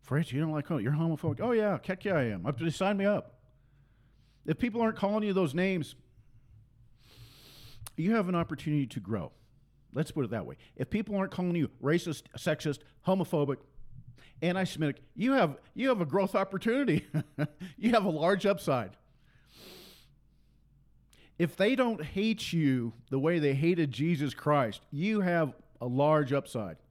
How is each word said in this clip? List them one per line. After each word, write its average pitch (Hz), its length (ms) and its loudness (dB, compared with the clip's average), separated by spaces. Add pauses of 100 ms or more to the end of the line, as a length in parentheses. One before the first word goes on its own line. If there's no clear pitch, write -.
"Fritz, 151 280 0
you 139 80 -2
don't 160 120 0
like 151 160 -4
homo. 160 120 0
You're 104 120 0
homophobic." 160 500 0
"Oh, 240 120 0
yeah. 208 300 2
Heck 190 220 -6
yeah, 196 80 0
I 147 120 2
am. 98 200 -4
I, 147 60 -2
they 160 180 -2
signed 196 300 0
me 196 60 0
up." - 340 0 (1040)
If 156 140 -2
people 233 200 -2
aren't 220 180 2
calling 208 260 0
you 208 100 0
those 175 220 2
names, 185 400 0 (2000)
you 180 160 2
have 202 160 2
an 185 60 0
opportunity 151 500 0
to 117 140 -8
grow. 95 320 -6 (600)
Let's 151 200 -4
put 147 120 -2
it 104 60 -4
that 107 160 -6
way. 62 120 -14 (180)
If - 160 -6
people 208 240 -2
aren't 190 160 -2
calling 180 240 -2
you 156 160 0 (100)
racist, 160 440 -2 (120)
sexist, 151 440 -2 (260)
homophobic, 156 500 0 (840)
anti-Semitic, 170 580 -2 (140)
you 247 180 2
have, 175 240 4 (160)
you 262 160 0
have 220 120 2
a 170 40 0
growth 190 300 0
opportunity. 208 720 0
<laughs> - 60 -8 (640)
You 220 140 2
have 220 140 4
a 202 40 2
large 170 360 2
upside. 135 500 0 (2500)
If 170 180 0
they 220 180 4
don't 233 280 0
hate 220 500 -2
you 131 400 2 (160)
the 135 80 -2
way 165 220 2
they 143 160 2
hated 165 360 2
Jesus 143 440 0
Christ, 139 460 0 (100)
you 202 300 0
have 170 320 2 (260)
a 120 80 -6
large 143 440 2
upside. 113 460 -4 (140)